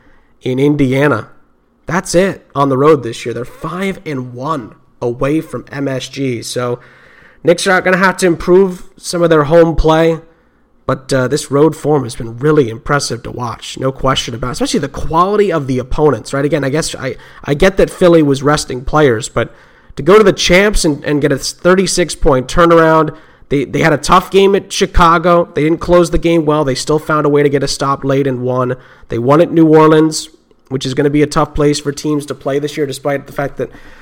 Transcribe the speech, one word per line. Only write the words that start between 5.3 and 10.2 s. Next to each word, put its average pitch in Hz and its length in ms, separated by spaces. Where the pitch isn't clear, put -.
from 156 320
M 139 160
S 131 220
G. 127 320
So 123 380
Knicks 175 240
are 185 140
gonna 185 160
have 185 220
to 190 80
improve 180 720
some 175 240
of 170 80
their 156 140
home 165 300
play, 160 460